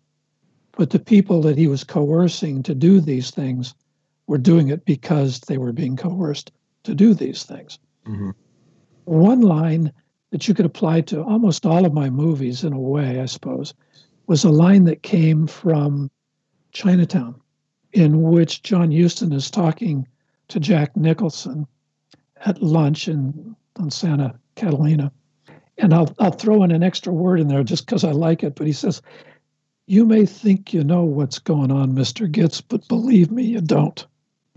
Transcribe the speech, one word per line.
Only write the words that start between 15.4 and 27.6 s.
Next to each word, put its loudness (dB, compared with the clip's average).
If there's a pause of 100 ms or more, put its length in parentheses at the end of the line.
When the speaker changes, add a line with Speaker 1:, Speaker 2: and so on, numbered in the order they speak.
Speaker 1:
from -2 (600)
Chinatown, 0 (580)
in 4
which 0
John 0
Huston 0
is -4
talking -4 (400)
to -6
Jack 0
Nicholson -4 (800)
at -4
lunch 0
in, -6 (220)
on -6
Santa -4 (200)
Catalina. -2 (640)
And 4
I'll, 2
I'll 2
throw 2
in 4
an 2
extra -2
word 0
in 0
there 0